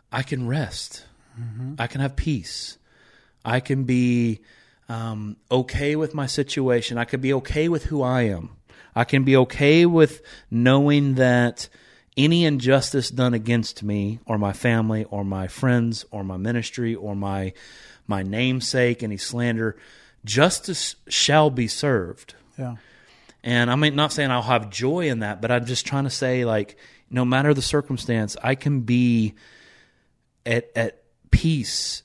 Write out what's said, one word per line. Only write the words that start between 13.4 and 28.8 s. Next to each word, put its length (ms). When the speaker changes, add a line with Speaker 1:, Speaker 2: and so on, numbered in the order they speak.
Speaker 1:
me 420
or 140
my 140
family 520
or 180
my 260
friends 640
or 140
my 140
ministry 560
or 200
my, 380
my 160
namesake, 800
any 160
slander, 580
justice 720
shall 420
be 180
served. 640
Speaker 2:
Yeah. 180
Speaker 1:
And 260
I'm 100
not 180
saying 180
I'll 120
have 280
joy 380
in 100
that, 240
but 80
I'm 160
just 180
trying 200
to 60
say, 360
like, 300
no 140
matter 280
the 100
circumstance, 800
I 120
can 260